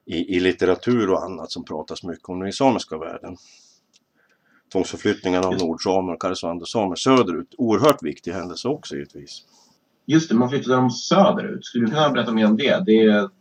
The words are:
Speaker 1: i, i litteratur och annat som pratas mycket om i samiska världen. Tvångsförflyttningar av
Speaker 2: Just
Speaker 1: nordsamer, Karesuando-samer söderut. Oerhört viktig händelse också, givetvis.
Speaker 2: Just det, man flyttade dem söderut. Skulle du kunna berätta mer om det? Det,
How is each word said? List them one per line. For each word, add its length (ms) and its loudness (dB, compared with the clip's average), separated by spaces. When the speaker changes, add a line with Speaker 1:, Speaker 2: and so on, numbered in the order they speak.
Speaker 1:
i, 300 -4
i 40 2
litteratur 680 2
och 140 0
annat 280 -10
som 140 -10
pratas 380 -10
mycket 260 -12
om 180 -6
i 60 -6
samiska 440 0
världen. 400 -12
Tvångsförflyttningar 720 -2
av 80 -2
Speaker 2:
Just 120 -2
Speaker 1:
nordsamer, 500 -2
Karesuando-samer 800 -4
söderut. 640 -2
Oerhört 460 0
viktig 280 -8
händelse 360 -10
också, 280 -8
givetvis. 460 -14
Speaker 2:
Just 240 2
det, 60 2
man 140 2
flyttade 260 0
dem 140 4
söderut. 760 2
Skulle 200 0
du 60 0
kunna 180 2
berätta 220 0
mer 140 4
om 120 6
det? 280 2
Det, 440 6